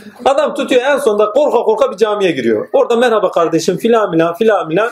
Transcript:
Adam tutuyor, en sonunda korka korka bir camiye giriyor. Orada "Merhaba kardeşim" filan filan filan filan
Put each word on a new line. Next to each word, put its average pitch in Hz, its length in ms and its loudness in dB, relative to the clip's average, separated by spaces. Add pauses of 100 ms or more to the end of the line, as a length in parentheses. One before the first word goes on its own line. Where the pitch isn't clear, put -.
(260)
Adam 277 280 0
tutuyor, 254 280 0
en 277 160 0
sonunda 214 340 0
korka 254 320 0
korka 220 280 0
bir 202 60 -10
camiye 202 340 0
giriyor. 113 420 -2
Orada 247 220 2
"Merhaba 220 360 0
kardeşim" 165 460 0
filan 220 340 0
filan 165 220 0
filan 190 360 0
filan 208 220 0